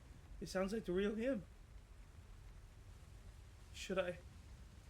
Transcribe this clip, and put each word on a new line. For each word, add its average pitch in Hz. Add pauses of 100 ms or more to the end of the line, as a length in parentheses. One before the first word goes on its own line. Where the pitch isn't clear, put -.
(420)
It 185
sounds 190
like 226
the 190
real 202
him. 226 (2250)
Should -
I, 180 (720)